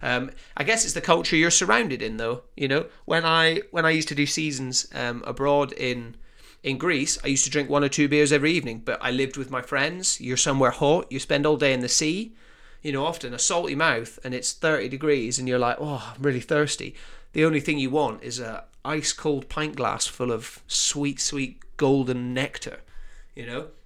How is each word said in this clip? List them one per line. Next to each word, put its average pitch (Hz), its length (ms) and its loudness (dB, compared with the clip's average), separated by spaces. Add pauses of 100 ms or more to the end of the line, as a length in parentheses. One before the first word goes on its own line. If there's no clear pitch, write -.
Um, 123 280 -2 (260)
I 147 80 -2
guess 202 200 2
it's 160 100 -4
the 170 60 -4
culture 170 360 2
you're 165 140 6
surrounded 180 520 2
in, 110 140 -6
though. 113 260 -4 (140)
You 139 120 -2
know, 143 180 0 (180)
when 165 200 0
I, 165 360 4 (100)
when 165 140 0
I 160 60 6
used 160 180 2
to 147 80 -4
do 143 100 4
seasons, 135 680 -2
um, 120 320 -4
abroad 139 500 2
in, 123 420 -4 (480)
in 135 140 -2
Greece, 151 440 0
I 135 60 -4
used 135 160 2
to 143 60 -4
drink 139 200 0
one 143 140 4
or 139 40 2
two 143 200 2
beers 147 240 4
every 147 180 4
evening, 123 340 -2
but 123 160 -2
I 127 120 -2
lived 131 240 0
with 127 160 -8
my 127 100 -4
friends. 160 580 -2
You're 123 160 -4
somewhere 135 360 4
hot. 147 400 2
You 135 80 -4
spend 143 260 0
all 151 100 4
day 143 160 4
in 131 60 0
the 123 100 -2
sea. 180 460 0 (480)
You 151 80 -6
know, 135 160 0
often 160 260 -6
a 120 60 -10
salty 170 380 0
mouth 135 480 0
and 127 100 -6
it's 123 180 -4
thirty 147 360 0
degrees 131 500 0
and 131 80 -4
you're 127 140 2
like, 120 180 2
"Oh, 143 380 -6
I'm 131 60 -10
really 135 180 2
thirsty." - 560 -2 (380)
The 156 100 4
only 160 160 4
thing 151 180 0
you 131 120 0
want 127 340 0
is 120 160 -8
a 113 240 -10 (200)
ice 151 280 -2
cold 143 360 -2
pint 151 280 -4
glass 113 320 -2
full 123 240 -2
of - 340 -8
sweet, 143 540 -2
sweet 139 420 -4 (140)
golden 127 580 2
nectar, - 460 -6 (560)
you 123 100 -12
know? 139 220 -10 (180)